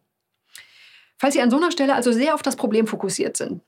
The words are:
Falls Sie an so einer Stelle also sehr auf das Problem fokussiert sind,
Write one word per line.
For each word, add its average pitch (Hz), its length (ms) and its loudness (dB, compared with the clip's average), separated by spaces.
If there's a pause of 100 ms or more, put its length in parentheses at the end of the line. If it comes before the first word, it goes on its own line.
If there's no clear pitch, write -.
(1160)
Falls 269 180 2
Sie 339 60 2
an 240 100 4
so 254 60 4
einer 330 140 2
Stelle 277 240 0
also 240 160 0
sehr 262 240 2
auf 294 80 -2
das 262 140 -2
Problem 220 320 0
fokussiert - 480 -4
sind, - 320 -8